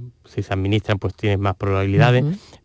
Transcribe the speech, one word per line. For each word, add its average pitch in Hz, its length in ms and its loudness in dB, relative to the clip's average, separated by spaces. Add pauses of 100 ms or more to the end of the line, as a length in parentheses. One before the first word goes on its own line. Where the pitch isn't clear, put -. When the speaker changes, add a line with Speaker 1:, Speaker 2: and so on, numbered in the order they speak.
(240)
Speaker 1:
si - 180 -8
se 101 120 -6
administran, 101 440 -2
pues - 160 -6
tienes 101 260 -2
más 101 160 -2
probabilidades, 101 640 2
Speaker 2:
Ujú. 160 140 -2 (280)